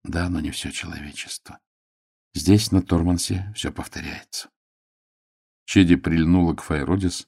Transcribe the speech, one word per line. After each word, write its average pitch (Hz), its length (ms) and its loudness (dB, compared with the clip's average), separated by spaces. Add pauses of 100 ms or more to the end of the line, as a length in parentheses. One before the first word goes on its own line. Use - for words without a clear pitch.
Да, 87 260 -4
но 87 100 -2
не 76 120 -6
всё - 200 -8
человечество. - 880 -14 (720)
Здесь, 92 380 4
на 95 100 4
Тормансе, 90 760 0
всё - 160 -6
повторяется. - 760 -14 (1160)
Чеди 87 300 6
прильнула 82 600 2
к - 80 -16
Файродис 85 640 -2